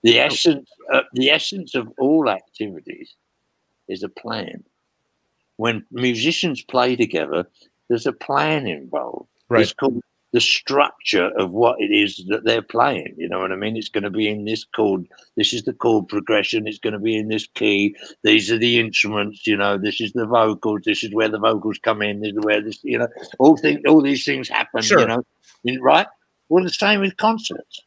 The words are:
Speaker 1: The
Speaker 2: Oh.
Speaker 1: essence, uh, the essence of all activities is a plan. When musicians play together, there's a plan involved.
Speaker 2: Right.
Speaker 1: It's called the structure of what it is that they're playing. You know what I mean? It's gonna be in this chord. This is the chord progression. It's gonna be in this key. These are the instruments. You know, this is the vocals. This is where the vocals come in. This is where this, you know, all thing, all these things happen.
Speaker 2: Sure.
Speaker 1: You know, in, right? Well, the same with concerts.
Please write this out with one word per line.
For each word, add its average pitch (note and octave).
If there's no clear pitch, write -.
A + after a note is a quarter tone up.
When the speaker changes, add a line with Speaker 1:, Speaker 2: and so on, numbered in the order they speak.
Speaker 1:
The A#2
Speaker 2:
Oh. C3+
Speaker 1:
essence, D3
uh, C3+
the C3
essence E3
of A#2
all C#3+
activities -
is F#2+
a G2
plan. -
When A2
musicians B2+
play B2+
together, E2
there's A#2+
a B2+
plan D3
involved. D2
Speaker 2:
Right. A#2
Speaker 1:
It's G#2
called B2+
the A#2+
structure C#3
of F#2+
what A#2
it G#2
is G2+
that G#2+
they're A2+
playing. A#2+
You E2+
know F#2
what F#2+
I F#2+
mean? G#2+
It's G#2+
gonna G2+
be G#2+
in G#2
this G#2+
chord. F#2+
This G#2+
is A2+
the -
chord G#2+
progression. G#2
It's G#2
gonna G#2+
be A2
in G#2+
this A2
key. G#2
These A2
are A#2
the A#2
instruments. G#2
You G#2+
know, G2+
this G2+
is G#2+
the A#2
vocals. A2
This G#2+
is G#2
where A2
the G#2+
vocals G#2+
come A2
in. G#2
This G#2+
is G#2+
where G#2
this, G#2+
you B2
know, A#2+
all D3
thing, D3+
all D3+
these C#3
things C3+
happen. -
Speaker 2:
Sure. C#3+
Speaker 1:
You A2
know, A#2+
in, B2+
right? D#3
Well, F3+
the F3+
same G3+
with F#3+
concerts. -